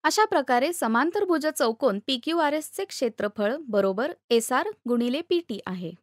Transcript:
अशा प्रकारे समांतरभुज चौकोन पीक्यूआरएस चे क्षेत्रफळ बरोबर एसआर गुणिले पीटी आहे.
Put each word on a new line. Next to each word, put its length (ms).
अशा 220
प्रकारे 480
समांतरभुज 720
चौकोन 600
पीक्यूआरएस 680
चे 120
क्षेत्रफळ 720
बरोबर 440
एसआर 380
गुणिले 320
पीटी 460
आहे. 240